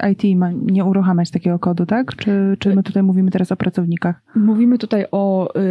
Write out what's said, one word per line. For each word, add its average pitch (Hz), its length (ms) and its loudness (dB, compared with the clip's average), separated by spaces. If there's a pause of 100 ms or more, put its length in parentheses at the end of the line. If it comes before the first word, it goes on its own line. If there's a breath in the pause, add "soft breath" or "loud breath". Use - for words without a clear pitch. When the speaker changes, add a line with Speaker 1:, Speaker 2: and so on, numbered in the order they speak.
(120)
Speaker 1:
I 190 40 0
T 196 200 0
ma 180 160 2
nie 190 320 0
uruchamiać 185 460 0
takiego 175 280 -2
kodu, 175 280 0
tak? 240 300 -2
Czy, 196 420 0
czy 196 160 0
my 196 60 2
Speaker 2:
E, - 20 -2
Speaker 1:
tutaj 196 200 -2
mówimy 190 280 2
teraz 185 220 -2
o 180 40 -2
pracownikach? 175 680 -2 (120)
Speaker 2:
Mówimy 226 440 2
tutaj 208 340 -2
o, 190 420 0 (160)